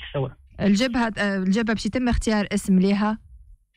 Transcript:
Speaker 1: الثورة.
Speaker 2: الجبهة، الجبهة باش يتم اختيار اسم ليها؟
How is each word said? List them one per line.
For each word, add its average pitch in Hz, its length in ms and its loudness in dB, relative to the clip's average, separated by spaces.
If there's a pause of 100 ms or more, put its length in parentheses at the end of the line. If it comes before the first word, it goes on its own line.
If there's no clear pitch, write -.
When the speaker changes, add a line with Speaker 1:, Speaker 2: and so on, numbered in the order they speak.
Speaker 1:
الثورة. 135 300 -6 (240)
Speaker 2:
الجبهة، 226 560 2
الجبهة 202 560 0
باش - 120 -4
يتم 247 240 -2
اختيار 214 440 0
اسم 196 260 2
ليها؟ 202 380 2 (580)